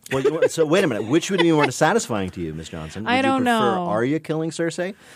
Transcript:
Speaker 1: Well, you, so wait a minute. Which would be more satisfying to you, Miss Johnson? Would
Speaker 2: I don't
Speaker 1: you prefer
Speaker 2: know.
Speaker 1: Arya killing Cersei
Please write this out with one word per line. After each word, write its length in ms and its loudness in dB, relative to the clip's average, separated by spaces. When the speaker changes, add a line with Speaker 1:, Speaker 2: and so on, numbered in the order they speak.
Speaker 1:
Well, 100 0
you, 280 2
so 160 2
wait 180 2
a 40 2
minute. 200 -2
Which 240 2
would 80 2
be 120 6
more 200 4
satisfying 600 0
to 100 -8
you, 120 -6
Miss 160 -10
Johnson? 360 -10
Would 60 -2
Speaker 2:
I 120 2
don't 160 0
Speaker 1:
you 60 0
prefer 300 2
Speaker 2:
know. 100 -2
Speaker 1:
Arya 340 0
killing 320 -4
Cersei 420 -4